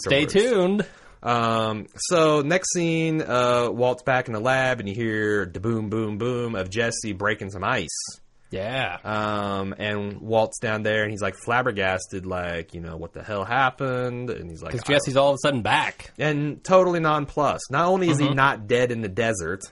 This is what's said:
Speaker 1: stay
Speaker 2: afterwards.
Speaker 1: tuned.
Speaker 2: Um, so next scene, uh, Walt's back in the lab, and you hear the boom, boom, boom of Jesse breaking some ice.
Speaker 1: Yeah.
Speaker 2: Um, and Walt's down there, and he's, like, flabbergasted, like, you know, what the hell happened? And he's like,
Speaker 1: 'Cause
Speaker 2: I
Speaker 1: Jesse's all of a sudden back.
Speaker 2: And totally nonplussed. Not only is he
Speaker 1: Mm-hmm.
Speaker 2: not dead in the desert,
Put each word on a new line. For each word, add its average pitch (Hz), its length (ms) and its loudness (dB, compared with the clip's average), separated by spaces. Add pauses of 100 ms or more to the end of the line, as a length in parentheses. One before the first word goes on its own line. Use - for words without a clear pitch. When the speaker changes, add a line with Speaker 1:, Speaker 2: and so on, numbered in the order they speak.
Speaker 1:
stay 139 200 4
Speaker 2:
afterwards. - 80 -4
Speaker 1:
tuned. 202 540 4 (340)
Speaker 2:
Um, 113 680 0 (100)
so 156 440 4
next 170 320 0
scene, 165 480 0
uh, 123 500 2
Walt's 123 320 0
back 127 240 2
in 120 60 -6
the 107 60 -2
lab, 127 400 2
and 101 80 -6
you 98 80 -4
hear 107 520 0
the 87 120 -10
boom, 110 300 -2
boom, 107 280 -2
boom 120 380 -4
of 92 140 -4
Jesse 110 420 -2
breaking 101 380 -2
some 95 140 -10
ice. 117 260 -2 (600)
Speaker 1:
Yeah. 107 520 -6
Speaker 2:
Um, 101 720 -2
and 101 440 -4
Walt's 110 380 0
down 110 220 -2
there, 107 220 0
and 107 80 -4
he's, 101 100 -8
like, 98 140 -4
flabbergasted, 98 920 -2
like, 87 480 -6
you 87 60 -12
know, 85 160 -10
what 82 180 -12
the - 80 -14
hell 101 220 -4
happened? 123 840 -2
And 87 200 -8
he's 80 140 -14
like, 82 80 -10
Speaker 1:
'Cause 120 160 -6
Speaker 2:
I 139 60 2
Speaker 1:
Jesse's 139 240 2
all 139 140 6
of 139 40 2
a - 40 -8
sudden 139 220 0
back. 113 560 -2
Speaker 2:
And 147 460 -2
totally 180 380 4
nonplussed. 143 680 0
Not 160 180 2
only 185 220 2
is 147 80 4
he 143 100 2
Speaker 1:
Mm-hmm. 139 80 2
Speaker 2:
not 131 320 2
dead 123 240 4
in 113 100 -4
the 107 80 -4
desert, 95 520 -2 (100)